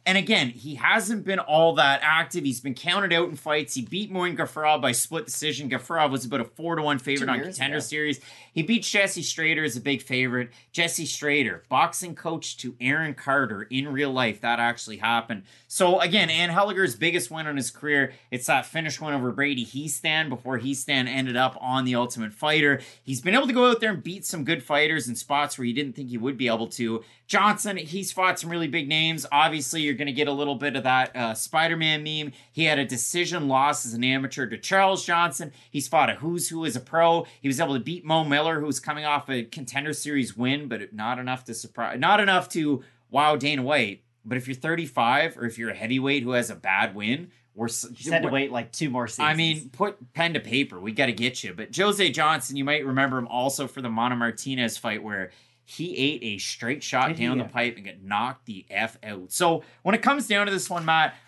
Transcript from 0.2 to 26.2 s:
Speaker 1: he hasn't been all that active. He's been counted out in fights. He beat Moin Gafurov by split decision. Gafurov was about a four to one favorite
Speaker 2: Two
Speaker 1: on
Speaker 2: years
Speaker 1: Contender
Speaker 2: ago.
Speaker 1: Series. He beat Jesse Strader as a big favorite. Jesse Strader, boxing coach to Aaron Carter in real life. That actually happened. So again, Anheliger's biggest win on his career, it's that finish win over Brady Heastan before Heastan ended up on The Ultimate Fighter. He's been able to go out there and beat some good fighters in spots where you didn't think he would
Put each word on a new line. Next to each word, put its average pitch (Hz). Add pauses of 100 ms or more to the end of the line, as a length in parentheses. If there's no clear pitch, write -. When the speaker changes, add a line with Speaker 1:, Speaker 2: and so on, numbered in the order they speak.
Speaker 1:
he 123
hasn't 202
been 190
all 165
that 139
active. 160
He's 127
been 139
counted 180
out 170
in 156
fights. 151
He 131
beat 185
Moin 180
Gafurov 151
by -
split -
decision. 139
Gafurov 147
was 127
about 123
a 113
four 165
to 156
one 147
favorite 135
Speaker 2:
Two 135
Speaker 1:
on 120
Speaker 2:
years 180
Speaker 1:
Contender 139
Speaker 2:
ago. 139
Speaker 1:
Series. 151 (320)
He 160
beat 220
Jesse 196
Strader 160
as 123
a 120
big 139
favorite. 127 (220)
Jesse 170
Strader, 135
boxing 165
coach 165
to 120
Aaron 147
Carter 127
in 135
real 139
life. 120
That 120
actually 113
happened. 113 (260)
So 180
again, 175
Anheliger's 175
biggest 170
win 160
on 147
his 127
career, 143 (180)
it's 127
that 143
finish 160
win 151
over 127
Brady 127
Heastan 156
before 123
Heastan 131
ended 127
up 127
on 127
The 127
Ultimate 117
Fighter. 151 (220)
He's 127
been 180
able 269
to 247
go 247
out 226
there 220
and 175
beat 185
some 160
good 156
fighters 151
in 117
spots 143
where 127
you 117
didn't 139
think 135
he 123
would 127